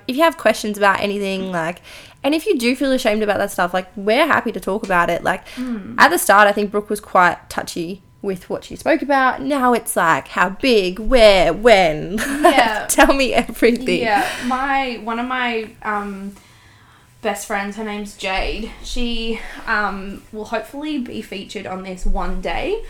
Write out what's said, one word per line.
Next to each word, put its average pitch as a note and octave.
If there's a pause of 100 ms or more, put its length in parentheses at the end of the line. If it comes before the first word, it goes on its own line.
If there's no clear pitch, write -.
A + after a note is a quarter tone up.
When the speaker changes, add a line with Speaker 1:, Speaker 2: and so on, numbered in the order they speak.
Speaker 1:
if B3
you D4+
have E4
questions G#3+
about G3+
anything, F#3+
like, E3+ (420)
and C#4+
if D#4
you G4
do A#3+
feel C4+
ashamed A3
about G3+
that G3+
stuff, F3
like, F#3
we're A3
happy A#3
to F#3+
talk G3
about F3
it. E3+
Like, E3+
Speaker 2:
Mm. A#3
Speaker 1:
at C4
the F4
start, G3+
I G3+
think G#3
Brooke G#3
was G3+
quite -
touchy - (180)
with F#3+
what -
she -
spoke D4
about. C4
Now C4
it's A3+
like, E3
how F#3+
big, G3
where, G#3+
when? F#3
<laughs> C#4
Speaker 2:
Yeah. A3+
Speaker 1:
Tell -
me C4+
everything. A#3+
Speaker 2:
Yeah. G#3 (180)
My, C4
one A3+
of B3
my, A#3+ (140)
um, G3+ (840)
best G3+
friends, G3+
her A3
name's G#3
Jade. G3 (140)
She, A3+ (260)
um, G3 (120)
will G#3+
hopefully C#4+
be A#3+
featured G3
on F#3
this F#3
one F#3
day. D4+